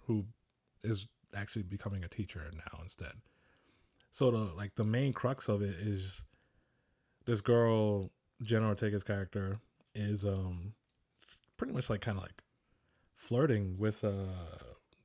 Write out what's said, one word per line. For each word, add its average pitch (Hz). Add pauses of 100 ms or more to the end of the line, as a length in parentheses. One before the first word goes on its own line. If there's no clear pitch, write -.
who 104 (580)
is 107 (280)
actually 101
becoming 98
a 87
teacher 82
now 80
instead. - (960)
So 131
the, 117
like, 98
the 110
main 120
crux -
of 101
it 98
is 95 (1040)
this 113
girl, 110 (320)
Jenna 110
Ortega's 104
character, 98 (360)
is, 104
um, 95 (840)
pretty 254
much, 131
like, 107
kinda, 95
like, - (720)
flirting 110
with, 107
uh, 95 (460)